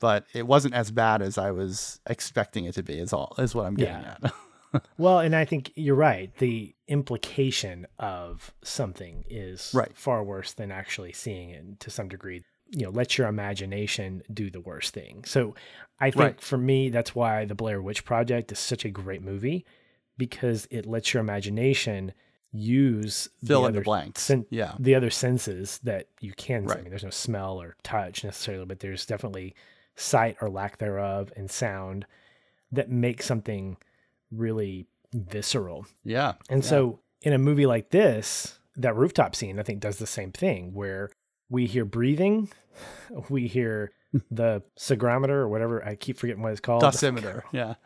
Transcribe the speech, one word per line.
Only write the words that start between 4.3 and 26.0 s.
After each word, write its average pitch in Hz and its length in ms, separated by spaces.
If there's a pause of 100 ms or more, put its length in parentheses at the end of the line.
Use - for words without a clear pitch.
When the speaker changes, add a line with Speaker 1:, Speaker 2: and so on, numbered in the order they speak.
Speaker 1:
<laughs> - 40 (560)
Speaker 2:
Well, 180 220
and 165 140
I 160 120
think 143 300
you're 143 180
right. 117 420
The 113 380 (140)
implication 127 960 (120)
of 87 540 (100)
something 90 680
is 92 440
Speaker 1:
Right. - 220
Speaker 2:
far 120 260
worse 98 300
than 101 180
actually 95 440
seeing 90 340
it 87 320
to - 100
some 101 200
degree. 92 320 (300)
You 151 120
know, 92 60
let 120 260
your 123 120
imagination 101 1000
do 104 200
the 92 100
worst 82 320
thing. 71 320
So 117 300 (440)
I 135 120
think 131 120
Speaker 1:
Right. 113 200
Speaker 2:
for 135 160
me, 131 320
that's 117 240
why 110 320
The 104 80
Blair 104 260
Witch 98 240
Project 117 480
is 101 60
such - 260
a 113 60
great 95 320
movie, 101 420 (540)
because 120 520
it 113 140
lets 113 300
your 120 80
imagination 104 920 (400)
use 110 800 (160)
Speaker 1:
Fill 135 160
Speaker 2:
the 127 60
Speaker 1:
in 113 40
the 104 60
Speaker 2:
other 98 60
Speaker 1:
blanks. 101 360
Speaker 2:
sen-, 127 300
Speaker 1:
Yeah. 110 280
Speaker 2:
the 131 160
other 127 160
senses 110 760
that 104 240 (120)